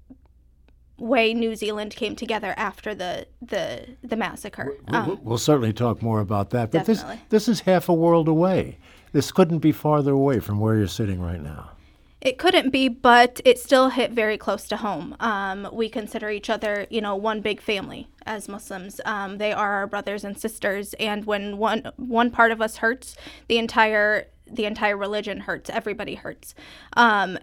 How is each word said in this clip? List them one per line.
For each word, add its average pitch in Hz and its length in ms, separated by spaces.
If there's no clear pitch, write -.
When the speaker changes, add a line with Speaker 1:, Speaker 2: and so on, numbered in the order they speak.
Speaker 1:
way 226 380
New 226 220
Zealand 208 400
came 208 180
together 208 420
after 208 380
the, 180 320
the, 170 420
the 233 100
massacre. - 640
Speaker 2:
We, - 60
we, - 40
Speaker 1:
Um, 202 280
Speaker 2:
we'll 117 140
certainly 123 340
talk 117 280
more 113 200
about 101 300
that. 120 200
But 185 160
this, 220 140
Speaker 1:
Definitely. - 300
Speaker 2:
this 214 180
is 208 140
half 180 260
a 180 40
world 165 360
away. 165 500
This - 220
couldn't 170 260
be 151 140
farther 147 400
away 135 260
from 104 220
where 110 160
you're 107 100
sitting 98 340
right 87 220
now. 76 300
Speaker 1:
It 254 180
couldn't 330 320
be, 262 180
but 240 560
it 247 140
still 262 320
hit 240 220
very 214 260
close - 300
to 208 80
home. 196 420
Um, 196 540
we 226 160
consider 214 420
each 208 180
other, 208 420
you 226 100
know, 202 160
one 214 240
big 208 200
family 190 460
as 214 240
Muslims. 202 560
Um, 196 340
they 208 140
are 202 200
our 202 160
brothers 202 340
and 202 160
sisters, 208 560
and 208 300
when 208 340
one, 240 380
one 240 340
part 233 220
of 220 100
us 220 140
hurts, - 400
the 233 100
entire, 214 680
the - 180
entire 208 320
religion 202 440
hurts. 190 300
Everybody 214 440
hurts. - 400
Um, 202 500